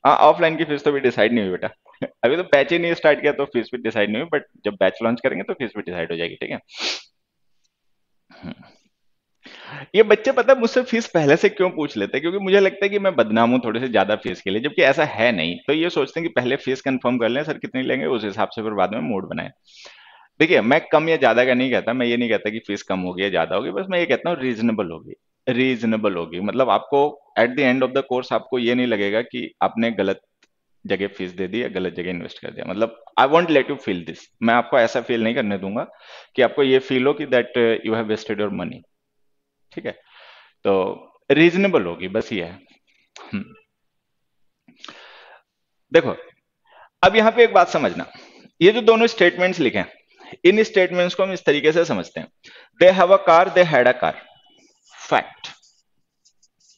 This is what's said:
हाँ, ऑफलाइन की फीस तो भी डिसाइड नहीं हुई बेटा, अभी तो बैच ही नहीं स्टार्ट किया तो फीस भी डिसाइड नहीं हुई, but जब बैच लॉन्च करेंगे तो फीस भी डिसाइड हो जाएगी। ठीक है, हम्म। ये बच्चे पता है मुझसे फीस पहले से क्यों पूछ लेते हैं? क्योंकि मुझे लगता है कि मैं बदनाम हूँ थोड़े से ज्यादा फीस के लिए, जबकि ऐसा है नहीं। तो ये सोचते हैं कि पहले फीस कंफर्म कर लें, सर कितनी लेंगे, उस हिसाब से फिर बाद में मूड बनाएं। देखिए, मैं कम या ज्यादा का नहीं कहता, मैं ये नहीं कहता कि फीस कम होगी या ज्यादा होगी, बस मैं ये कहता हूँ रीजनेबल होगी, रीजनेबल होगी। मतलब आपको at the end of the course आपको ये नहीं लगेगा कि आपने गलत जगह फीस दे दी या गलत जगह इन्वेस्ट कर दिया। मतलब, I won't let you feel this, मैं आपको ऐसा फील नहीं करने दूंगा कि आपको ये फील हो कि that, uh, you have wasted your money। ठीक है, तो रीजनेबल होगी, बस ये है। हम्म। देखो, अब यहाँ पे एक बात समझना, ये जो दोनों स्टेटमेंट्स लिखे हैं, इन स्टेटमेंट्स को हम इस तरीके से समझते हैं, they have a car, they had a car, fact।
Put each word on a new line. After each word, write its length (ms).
हाँ, 100
ऑफलाइन 400
की 60
फीस 200
तो 80
भी 80
डिसाइड 340
नहीं 100
हुई 80
बेटा, 180
अभी 140
तो 60
बैच 280
ही 80
नहीं 140
स्टार्ट 280
किया 100
तो 140
फीस 300
भी 60
डिसाइड 280
नहीं 120
हुई, 80
but 180
जब 80
बैच 300
लॉन्च 180
करेंगे 220
तो 100
फीस 220
भी 60
डिसाइड 300
हो 60
जाएगी। 180
ठीक 140
है, 100
हम्म। 220
ये 80
बच्चे 280
पता 220
है 60
मुझसे 240
फीस 240
पहले 280
से 140
क्यों 200
पूछ 280
लेते 200
हैं? 40
क्योंकि 160
मुझे 220
लगता 260
है 40
कि 100
मैं 160
बदनाम 340
हूँ 160
थोड़े 140
से 80
ज्यादा 280
फीस 260
के 80
लिए, 120
जबकि 200
ऐसा 220
है 280
नहीं। 240
तो 60
ये 160
सोचते 300
हैं 100
कि 40
पहले 220
फीस 260
कंफर्म 360
कर 120
लें, 140
सर 140
कितनी 240
लेंगे, 240
उस 180
हिसाब 260
से 120
फिर 100
बाद 200
में 100
मूड 280
बनाएं। 220
देखिए, 220
मैं 300
कम 180
या 60
ज्यादा 300
का 80
नहीं 180
कहता, 220
मैं 120
ये 120
नहीं 120
कहता 200
कि 100
फीस 240
कम 160
होगी 240
या 60
ज्यादा 260
होगी, 160
बस 180
मैं 100
ये 60
कहता 240
हूँ 100
रीजनेबल 520
होगी, 220
रीजनेबल 640
होगी। 260
मतलब 300
आपको 520
at 100
the 120
end 200
of 80
the 140
course 200
आपको 260
ये 160
नहीं 120
लगेगा 340
कि 400
आपने 300
गलत 300
जगह 200
फीस 240
दे 160
दी 160
या 40
गलत 260
जगह 160
इन्वेस्ट 300
कर 120
दिया। 140
मतलब, 380
I 40
won't 260
let 220
you 60
feel 280
this, 140
मैं 100
आपको 260
ऐसा 220
फील 220
नहीं 120
करने 220
दूंगा 300
कि 60
आपको 220
ये 160
फील 280
हो 60
कि 120
that, 200
uh, 200
you 100
have 180
wasted 260
your 160
money। 220
ठीक 100
है, 60
तो 340
रीजनेबल 520
होगी, 240
बस 260
ये 100
है। 160
हम्म। 100
देखो, 220
अब 120
यहाँ 160
पे 120
एक 100
बात 160
समझना, 420
ये 100
जो 100
दोनों 260
स्टेटमेंट्स 520
लिखे 180
हैं, 160
इन 180
स्टेटमेंट्स 520
को 80
हम 80
इस 140
तरीके 260
से 140
समझते 340
हैं, 80
they 160
have 200
a 0
car, 240
they 180
had 160
a 60
car, 100
fact। 400